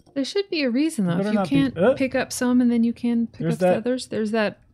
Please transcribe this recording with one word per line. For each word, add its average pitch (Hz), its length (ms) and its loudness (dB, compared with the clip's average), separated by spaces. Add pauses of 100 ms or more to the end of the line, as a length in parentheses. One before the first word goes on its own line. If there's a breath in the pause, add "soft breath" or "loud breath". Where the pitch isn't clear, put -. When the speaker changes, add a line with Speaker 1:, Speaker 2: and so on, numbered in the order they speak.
(140)
Speaker 1:
There 277 100 -4
should 403 260 -4
be 320 120 -2
a 254 80 0
reason, 269 360 0
though. 170 60 0
Speaker 2:
There 175 80 0
Speaker 1:
If 196 60 0
Speaker 2:
better 214 60 -2
Speaker 1:
you 214 60 2
Speaker 2:
not 190 100 0
be - 60 -2
Speaker 1:
can't 277 240 2
Speaker 2:
uh, 220 160 4
Speaker 1:
pick 269 220 -2
up - 160 -4
some 247 280 2
and 240 100 4
then 240 120 2
you 233 100 0
can 233 360 -2
pick - 120 -14
Speaker 2:
there's 160 140 0
Speaker 1:
up 151 60 -8
the 185 60 2
Speaker 2:
that 180 100 4
Speaker 1:
others, 247 320 -4
there's 214 240 -4
that 214 260 -2 (160)